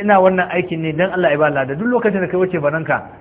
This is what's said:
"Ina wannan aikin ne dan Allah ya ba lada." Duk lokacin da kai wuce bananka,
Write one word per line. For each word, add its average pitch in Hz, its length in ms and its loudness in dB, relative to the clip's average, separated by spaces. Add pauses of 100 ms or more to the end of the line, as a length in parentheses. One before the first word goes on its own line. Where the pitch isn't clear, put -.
"Ina 202 160 4
wannan 185 320 2
aikin 175 300 -4
ne 160 100 -4
dan 160 240 -2
Allah 180 160 2
ya 147 60 0
ba 151 120 4
lada." 139 260 -2
Duk 202 120 -4
lokacin 226 320 0
da 180 80 -2
kai 185 120 -4
wuce 180 200 0
bananka, 147 480 -2 (140)